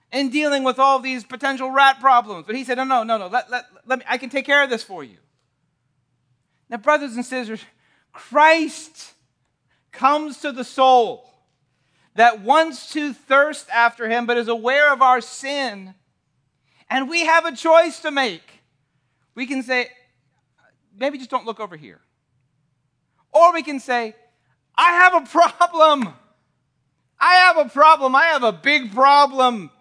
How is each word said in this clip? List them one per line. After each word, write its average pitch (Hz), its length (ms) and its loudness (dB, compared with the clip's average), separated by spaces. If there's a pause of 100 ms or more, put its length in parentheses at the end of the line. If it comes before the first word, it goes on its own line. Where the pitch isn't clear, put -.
(120)
and 269 200 -4
dealing 285 320 -2
with 254 140 -2
all 269 220 2
these 254 240 -8
potential 262 480 -8
rat 269 280 4
problems. 226 460 0
But 214 100 -8
he 269 80 -8
said, 254 120 -6
"No, 254 80 -4
no, 262 180 -2
no, 226 160 -4
no, 190 100 -12
let, 233 220 -6
let, 220 160 -8 (200)
let 254 140 -4
me, 330 80 -20
I 240 120 -6
can 262 100 -14
take 269 160 -8
care 285 160 2
of 269 80 -2
this 226 140 -6
for 175 200 -16
you." 104 140 -20 (1500)
Now, 233 80 -10
brothers 277 380 -4
and 247 100 -8
sisters, 226 380 -12 (500)
Christ - 1000 -2 (760)
comes 294 500 -2
to 294 100 -6
the 254 120 -10
soul 247 680 0 (800)
that 220 280 2
wants 285 520 -2
to 294 200 -6
thirst 285 560 -2
after 233 380 -2
him, 233 200 -4
but 240 100 -2
is 233 100 -4
aware 254 460 0
of 254 80 -4
our 254 200 4
sin. 226 720 -10 (920)
And 262 220 -4
we 339 160 -4
have 330 200 2
a 311 100 -8
choice 330 460 2
to 302 100 -6
make. 262 500 -6 (760)
We 254 100 -10
can 269 160 -8
say, 247 300 -6 (1040)
"Maybe 269 240 -8
just 254 100 -18
don't 240 160 -8
look 220 140 -10
over 185 180 -14
here." 98 240 -20 (1300)
Or 339 220 6
we 330 80 -4
can 285 180 -8
say, 233 360 -6 (640)
"I 339 160 2
have 359 200 6
a 320 120 -2
problem. 320 880 2 (1080)
I 349 160 4
have 359 220 4
a 285 120 0
problem. 285 460 2
I 294 120 2
have 294 160 -2
a 220 100 0
big 240 400 -4
problem. 262 880 2